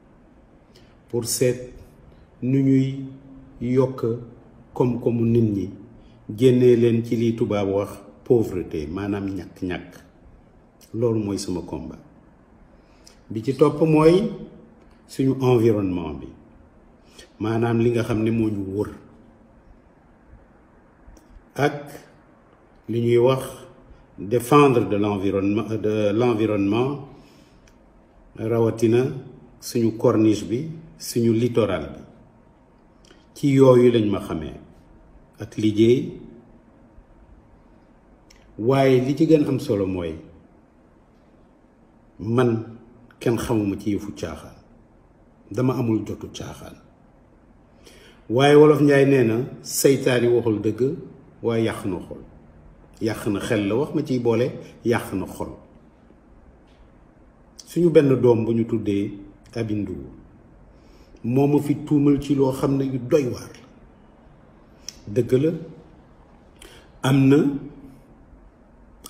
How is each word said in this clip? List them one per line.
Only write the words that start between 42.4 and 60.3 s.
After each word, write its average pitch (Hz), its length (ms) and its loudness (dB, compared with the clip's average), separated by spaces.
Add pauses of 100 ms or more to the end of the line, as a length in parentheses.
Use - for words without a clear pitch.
kenn 117 180 0
xamuma 104 400 -2
ci - 160 -6
yëfu - 220 -8
caaxaan, - 400 -14 (920)
dama 127 280 0
amul 110 260 0
jotu - 280 -12
caaxaan. - 420 -16 (1500)
Waaye 139 280 6
Wolof 151 240 8
Njaay 143 260 4
nee 139 180 4
na, 110 120 0 (260)
"Seytaane 127 640 0
waxul 113 320 0
dëgg, 120 360 -2 (460)
waaye 117 220 -2
yàq 104 220 -6
na 90 140 -6
xol." - 180 -16 (800)
Yàq 110 280 -6
na 101 120 -2
xel 104 280 -2
la 104 80 -2
wax, 143 180 -4
ma 156 80 -2
ciy 127 160 -4
boole, 117 320 0 (340)
yàq 113 300 -2
na 90 120 -6
xol. - 240 -12 (2250)
Suñu 170 260 0
benn 147 180 6 (120)
doom 113 240 4
bu 113 80 -2
ñu 113 140 0
tuddee 101 460 -4 (420)
Aby 110 200 -6
Ndour, 98 220 -8 (1300)